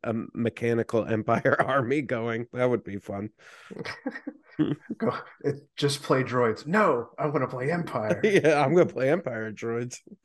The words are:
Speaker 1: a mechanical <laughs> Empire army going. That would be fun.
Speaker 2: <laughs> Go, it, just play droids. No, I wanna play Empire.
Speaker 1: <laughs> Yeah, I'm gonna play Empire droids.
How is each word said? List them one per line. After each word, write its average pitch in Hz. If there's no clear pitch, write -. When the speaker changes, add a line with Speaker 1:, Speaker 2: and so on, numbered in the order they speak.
Speaker 1:
a 117
mechanical 117
<laughs> -
Empire 113
army 135
going. 117
That 127
would 110
be 101
fun. 101
Speaker 2:
<laughs> -
Go, -
it, 143
just 139
play 131
droids. 120
No, 165
I 143
wanna 135
play 135
Empire. 127
Speaker 1:
<laughs> -
Yeah, 156
I'm 139
gonna 170
play 131
Empire 120
droids. 117